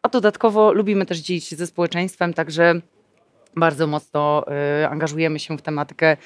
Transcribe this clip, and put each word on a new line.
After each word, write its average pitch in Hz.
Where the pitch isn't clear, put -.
A -
dodatkowo 214
lubimy 196
też 175
dzielić 160
się 160
ze 170
społeczeństwem, 175
także 170
bardzo 160
mocno, 147
e, 151
angażujemy 156
się 151
w -
tematykę, 151